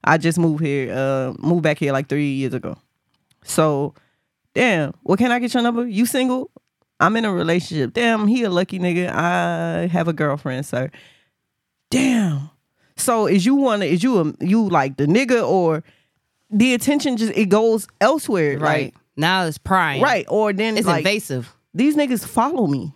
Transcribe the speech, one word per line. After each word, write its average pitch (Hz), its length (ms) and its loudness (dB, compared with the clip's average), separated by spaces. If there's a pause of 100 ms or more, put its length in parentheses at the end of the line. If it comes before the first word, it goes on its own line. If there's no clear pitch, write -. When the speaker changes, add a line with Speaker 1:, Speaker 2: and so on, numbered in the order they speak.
Speaker 1:
I 160 120 4
just 165 180 0
moved 160 260 2
here, 139 300 -4
uh, 135 460 -2
moved 170 240 0
back 151 160 0
here, 143 120 0
like, 135 160 -2
three 143 260 -2
years 135 200 -4
ago. - 240 -8 (680)
So, 151 520 -2 (580)
"Damn, 180 400 0 (100)
well, 190 140 2
can 240 140 2
I 240 80 0
get 240 160 -4
your 240 80 0
number? 240 240 -2
You 220 180 0
single?" 254 460 -2 (480)
"I'm 202 180 2
in 233 80 -2
a 202 80 -2
relationship." 170 600 -2
"Damn, 226 340 0
he 240 160 2
a 202 80 -2
lucky 185 260 -2
nigga. 180 340 -2
I 170 760 -2
have 170 200 0
a 170 60 -2
girlfriend, 143 540 -4
sir." 131 240 -4 (1000)
Damn. 208 600 0 (460)
So 226 300 0
is 180 200 2
you 277 80 4
wanna, 226 300 2
is 165 180 0
you 247 180 2
a, - 240 -4
you 208 240 2
like 139 280 0
the 143 100 0
nigga, 233 360 2
or 160 400 0 (680)
the 240 240 2
attention 269 420 0
just, 220 180 -2
it 208 140 2
goes 220 380 2 (120)
elsewhere? 190 600 2
Speaker 2:
Right. 151 340 0
Speaker 1:
Like, - 20 -20 (220)
Speaker 2:
Now 180 280 2
it's 160 120 -6
prying. 165 460 0
Speaker 1:
right. 254 260 0
Or 208 240 0
then, 214 240 -2
Speaker 2:
It's 202 100 0
Speaker 1:
like, 170 120 2
Speaker 2:
invasive. 147 520 -4 (220)
Speaker 1:
these 277 220 2
niggas 262 320 0
follow 254 400 0
me. 143 280 -4